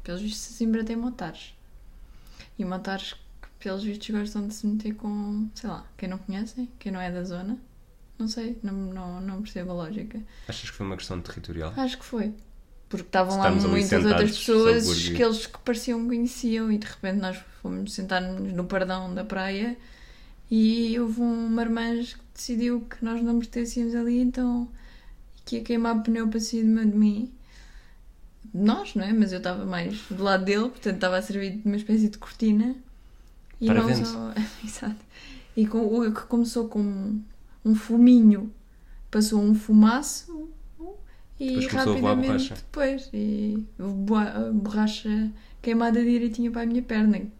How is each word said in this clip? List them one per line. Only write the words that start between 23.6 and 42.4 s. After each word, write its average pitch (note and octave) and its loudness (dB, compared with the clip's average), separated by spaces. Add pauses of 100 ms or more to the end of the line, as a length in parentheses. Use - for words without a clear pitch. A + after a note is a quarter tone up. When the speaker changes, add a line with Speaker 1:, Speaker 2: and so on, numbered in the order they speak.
Speaker 1:
ali, A#3+ 2
então B3 0 (720)
que - -6
ia A3+ -6
queimar A#3 0
pneu A3+ 0
para A3 0
cima A3 2
de G#3 4
mim. G#3+ 2 (1200)
Nós, A3+ 2
não F#3+ 0
é? G3+ -2
Mas G#3+ 4
eu F3+ -6
estava F#3 -4
mais F#3 -4 (100)
do F#3+ -4
lado F#3+ 4
dele, G#3 2
portanto G#3 -4
estava F#3 0
a F#3 0
servir G3 -6
de - -10
uma G3+ 2
espécie G#3+ 2
de G#3+ -8
cortina. A3 2 (840)
E A#2 -4
Speaker 2:
Para A2+ 6
Speaker 1:
não A#2 0
Speaker 2:
vento. B2+ 2
Speaker 1:
só A3+ -8 (140)
<laughs> - -16
Exato. G#3+ -8 (640)
E A3 4
com, A3 -2
o A3+ 2
que - -6
começou A#3 0
com G#3+ -4
um, G3+ -4 (400)
um A3 6
fuminho, A3 8 (560)
passou G#3+ 2
um G#3 6
fumaço B3 4 (920)
e C4+ -4
Speaker 2:
Depois B3+ 0
começou C4 2
a - 2
voar C4 4
Speaker 1:
rapidamente C4 2